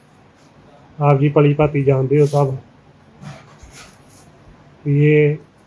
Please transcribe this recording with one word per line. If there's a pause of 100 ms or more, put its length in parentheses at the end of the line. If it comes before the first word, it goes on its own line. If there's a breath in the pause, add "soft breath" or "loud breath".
(1000)
ਆਪ
ਜੀ
ਭਲੀ
ਭਾਂਤੀ
ਜਾਣਦੇ
ਹੋ
ਸਭ (2250)
ਵੀ
ਇਹ (320)